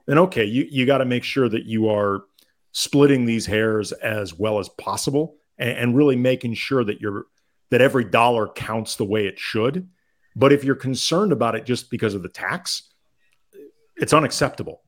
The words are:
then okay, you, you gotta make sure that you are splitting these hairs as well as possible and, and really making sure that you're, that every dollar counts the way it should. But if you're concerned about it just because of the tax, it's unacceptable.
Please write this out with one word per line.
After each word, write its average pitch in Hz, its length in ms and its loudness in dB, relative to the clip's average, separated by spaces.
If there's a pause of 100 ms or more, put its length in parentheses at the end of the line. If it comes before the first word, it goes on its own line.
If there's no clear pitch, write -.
then 143 140 2
okay, 170 260 2
you, 117 260 -2
you 131 140 0
gotta 131 220 2
make 123 180 -2
sure 127 240 0
that 107 160 -4
you 110 240 0
are 101 360 0 (480)
splitting 139 520 4
these 113 220 -2
hairs 107 460 -2
as 107 420 -6
well 104 240 -2
as 92 100 -6
possible 143 680 -4 (200)
and, 120 220 -4
and 120 180 0
really 143 200 4
making 127 360 0
sure 123 320 -2
that 104 160 -6
you're, 104 240 -8 (460)
that 123 100 4
every 127 240 4
dollar 117 440 2
counts - 480 -6
the 120 100 -2
way 104 200 0
it 95 120 -8
should. 139 500 -4 (480)
But 135 160 6
if 139 100 2
you're 135 120 0
concerned 160 580 -2
about 117 220 0
it 110 100 -8
just - 260 -4
because 113 220 -2
of 98 100 -6
the 87 60 -10
tax, - 540 -8 (1160)
it's 143 120 0
unacceptable. - 760 0